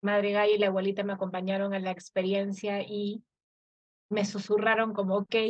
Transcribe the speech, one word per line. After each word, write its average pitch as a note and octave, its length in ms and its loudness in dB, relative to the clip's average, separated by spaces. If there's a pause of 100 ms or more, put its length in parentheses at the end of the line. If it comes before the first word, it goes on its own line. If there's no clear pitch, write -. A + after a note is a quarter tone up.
Madre G3+ 300 2
Gaia G#3 240 4
y - 20 0
la G3+ 100 4
abuelita F#3+ 360 0
me G3+ 100 -2
acompañaron F#3+ 600 -2
a G3 60 -2
la F#3+ 120 -4
experiencia G3 880 -2
y G#3 420 -6 (880)
me G#3 160 2
susurraron G#3+ 680 2
como, G3 240 0
"Ok, G3+ 160 -4 (160)